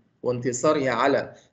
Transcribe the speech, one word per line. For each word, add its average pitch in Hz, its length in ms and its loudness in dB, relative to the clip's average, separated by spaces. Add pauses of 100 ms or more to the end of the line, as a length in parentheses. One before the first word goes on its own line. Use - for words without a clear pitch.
(220)
وانتصاره 127 680 0
على 123 440 0 (180)